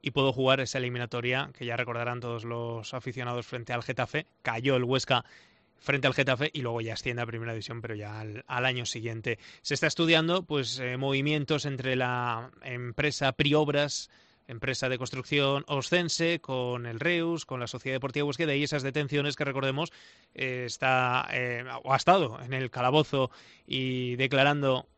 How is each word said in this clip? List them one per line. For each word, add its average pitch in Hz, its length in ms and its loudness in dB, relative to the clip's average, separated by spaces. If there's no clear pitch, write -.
y 139 100 -4
pudo 135 220 4
jugar 131 260 4
esa 131 200 -2
eliminatoria 123 760 -2
que 127 80 -10
ya 120 120 -2
recordarán 120 420 -4
todos 117 240 -6
los 117 500 -6
aficionados 123 540 -6
frente 120 240 -8
al 120 120 -4
Getafe. 135 420 -4
Cayó 123 340 0
el 123 80 2
Huesca 123 400 2
frente 139 280 0
al 131 80 2
Getafe 135 380 2
y 139 100 -6
luego 117 180 -2
ya 113 140 -6
asciende 120 260 -4
a 120 60 -4
Primera 113 260 -6
División, 113 280 -8
pero 113 120 -8
ya 104 260 -10
al, 107 280 -10
al 127 180 -2
año 123 220 0
siguiente. 113 500 -4
Se - 140 -2
está 160 100 0
estudiando, 165 560 4
pues, 135 380 -4
eh, 127 180 -4
movimientos 139 680 0
entre 131 300 -2
la 123 540 -2
empresa 131 720 -2
Priobras, 147 760 2
empresa 123 420 -4
de 127 80 0
construcción 139 680 0
oscense, 165 760 0
con 123 460 -4
el 113 120 -8
Reus, 170 460 0
con 127 140 -8
la 120 80 -4
Sociedad 131 300 -6
Deportiva 135 280 -2
Huesca, 151 220 0
de 143 60 2
ahí 143 100 2
esas 143 180 -2
detenciones 143 540 0
que, 147 100 -2
recordemos, 135 480 -2
eh, 127 320 -4
está, 127 680 2
eh, 123 320 -2
o 135 100 2
ha 135 40 6
estado 147 460 6
en 127 100 -6
el 131 180 -2
calabozo 131 580 4
y 127 480 -2
declarando 135 720 4